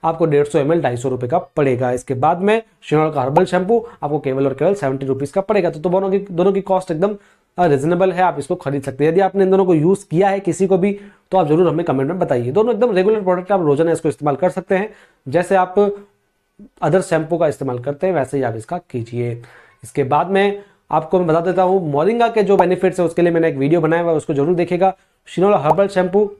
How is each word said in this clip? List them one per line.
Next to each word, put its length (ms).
आपको 220
डेढ़ 200
सौ 140
एमएल 220
ढाई 160
सौ 120
रुपये 200
का 80
पड़ेगा। 540
इसके 220
बाद 280
में 200
Shinol 300
का 80
हर्बल 240
शैम्पू 420
आपको 160
केवल 280
और 60
केवल 200
सेवेंटी 320
रुपीज 260
का 100
पड़ेगा। 280
तो, 100
तो 100
दोनों 220
की, 80
दोनों 340
की 80
कॉस्ट 300
एकदम, 240
अ, 80
रीजनेबल 460
है, 100
आप 180
इसको 160
खरीद 260
सकते 220
हैं। 80
यदि 100
आपने 220
इन 80
दोनों 140
को 100
यूज़ 360
किया 180
है 100
किसी 280
को 100
भी 220
तो 60
आप 100
जरूर 200
हमें 180
कमेंट 240
में 100
बताइए। 320
दोनों 220
एकदम 180
रेगुलर 300
प्रोडक्ट, 300
आप 100
रोजाना 300
इसको 180
इस्तेमाल 260
कर 140
सकते 260
हैं, 140
जैसे 280
आप 400
अदर 200
शैम्पू 360
का 100
इस्तेमाल 320
करते 280
हैं 60
वैसे 240
ही 60
आप 120
इसका 220
कीजिए। 640
इसके 200
बाद 240
में 360
आपको 260
मैं 100
बता 120
देता 240
हूँ 280
मोरिंगा 360
के 160
जो 140
बेनिफिट्स 420
है 60
उसके 160
लिए 100
मैंने 160
एक 80
वीडियो 260
बनाया 200
हुआ 100
है, 60
उसको 160
जरूर 220
देखिएगा। 400
Shinol 320
हर्बल 280
शैम्पू 520